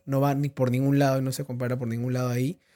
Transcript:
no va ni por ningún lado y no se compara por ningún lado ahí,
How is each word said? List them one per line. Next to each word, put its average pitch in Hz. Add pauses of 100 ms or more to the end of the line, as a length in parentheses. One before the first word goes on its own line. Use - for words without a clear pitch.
no 139
va 139
ni 143
por 127
ningún 135
lado 135
y 131
no 131
se 139
compara 123
por 123
ningún 117
lado 127
ahí, 127 (160)